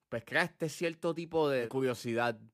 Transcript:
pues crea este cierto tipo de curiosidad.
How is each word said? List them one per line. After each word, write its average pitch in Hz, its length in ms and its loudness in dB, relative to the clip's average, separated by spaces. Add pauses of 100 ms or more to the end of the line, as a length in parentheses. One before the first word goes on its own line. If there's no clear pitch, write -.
(100)
pues 117 160 -6
crea 151 160 2
este 170 260 -2
cierto 170 460 -2
tipo 160 340 0
de 127 200 2
curiosidad. 120 680 0 (160)